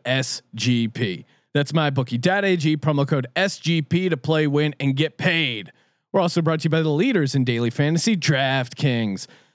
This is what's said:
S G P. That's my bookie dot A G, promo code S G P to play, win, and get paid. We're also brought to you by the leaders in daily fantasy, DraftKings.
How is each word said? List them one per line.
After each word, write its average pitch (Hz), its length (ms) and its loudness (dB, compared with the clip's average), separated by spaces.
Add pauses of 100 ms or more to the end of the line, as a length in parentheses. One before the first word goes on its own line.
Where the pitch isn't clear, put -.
S 127 380 -2 (140)
G 120 320 2
P. 98 380 -6 (280)
That's 143 180 0
my 151 180 2
bookie 127 280 -2
dot 185 260 0
A 190 120 2
G, 156 200 0
promo 143 300 0
code 135 300 -2
S 190 240 -2
G 160 220 0
P 180 260 0
to 165 80 0
play, 156 320 0
win, 147 320 0
and 139 160 0
get 156 200 -2
paid. 131 540 -2 (420)
We're 190 80 2
also 170 220 2
brought 160 180 0
to - 40 -12
you 160 60 0
by 160 120 2
the 156 60 0
leaders 156 480 2
in 131 80 2
daily 117 260 0
fantasy, 160 460 0
DraftKings. 131 1120 0 (260)